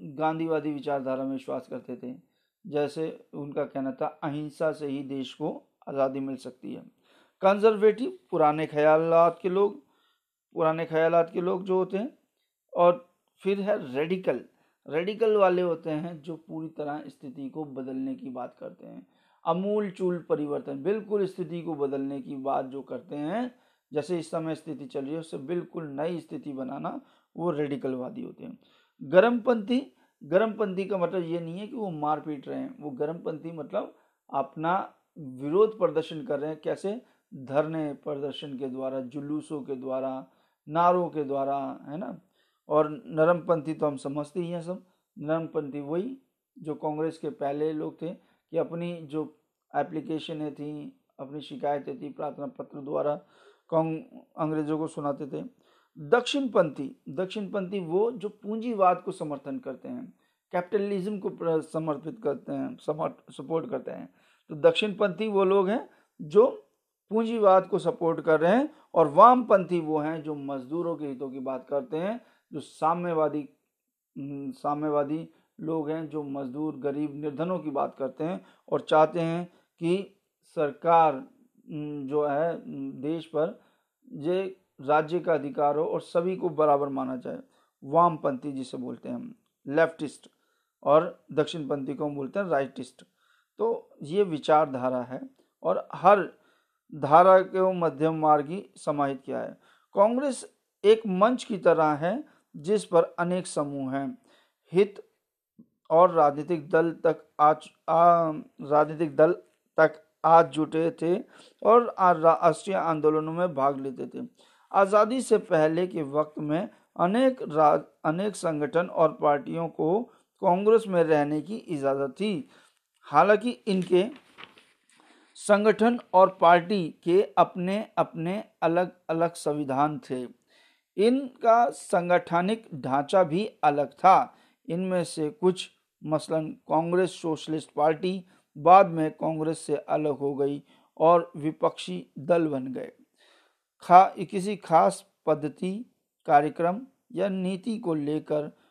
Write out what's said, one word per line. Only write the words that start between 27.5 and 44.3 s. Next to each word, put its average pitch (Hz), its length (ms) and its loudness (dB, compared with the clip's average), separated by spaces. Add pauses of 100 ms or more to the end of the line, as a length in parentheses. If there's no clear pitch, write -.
रेडिकलवादी 131 720 -4
होते - 200 -16
हैं। - 160 -16 (440)
गरमपंथी, 226 920 2 (280)
गरमपंथी 196 600 0
का 196 120 -4
मतलब 175 260 -2
ये 165 160 -6
नहीं 165 200 -10
है 208 80 -12
कि - 80 -14
वो 214 140 -8
मार 151 300 -2
पीट 143 280 -10
रहे 139 120 -8
हैं, - 200 -12
वो 147 100 -12
गरमपंथी 156 600 -8
मतलब 175 440 -8 (380)
अपना 156 600 -4 (260)
विरोध 147 600 0
प्रदर्शन 156 460 -2
कर 139 140 -4
रहे 151 100 -6
हैं। 156 120 -10
कैसे? 190 400 -6 (320)
धरने 147 600 -4
प्रदर्शन 139 640 -8
के 135 100 -6
द्वारा, 131 340 -6
जुलूसों 147 600 -8
के 135 140 -8
द्वारा, 131 520 -8 (420)
नारों 175 400 2
के 147 140 -4
द्वारा, 135 640 -4
है 143 100 -10
ना। 185 240 -12 (480)
और 151 360 2
नरमपंथी 160 680 0
तो 151 140 -2
हम 143 100 -4
समझते 147 420 -8